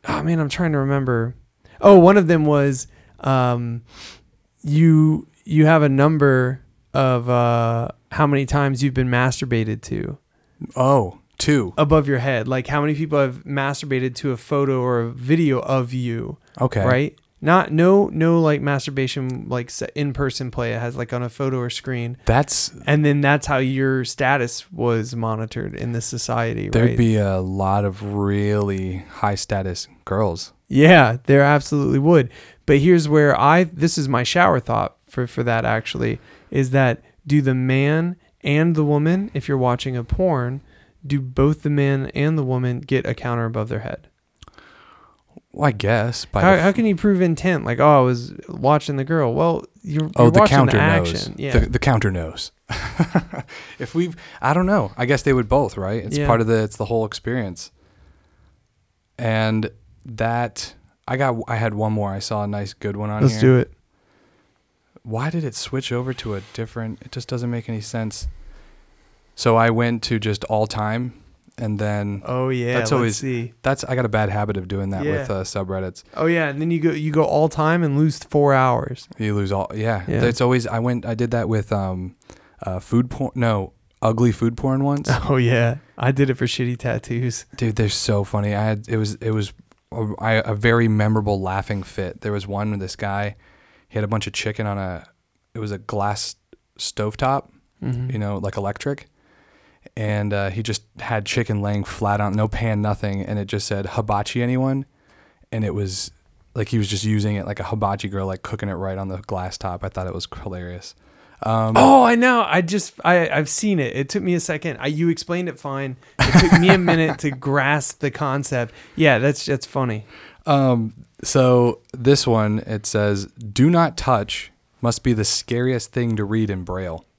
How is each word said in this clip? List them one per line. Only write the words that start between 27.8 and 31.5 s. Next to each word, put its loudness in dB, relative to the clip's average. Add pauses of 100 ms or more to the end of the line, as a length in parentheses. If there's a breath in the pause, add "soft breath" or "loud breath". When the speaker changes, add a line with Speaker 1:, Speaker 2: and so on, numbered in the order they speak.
Speaker 2:
of -6
really 0 (200)
high -2
status -6 (180)
girls. -2 (160)
Speaker 1:
Yeah, 6
there 6
absolutely 2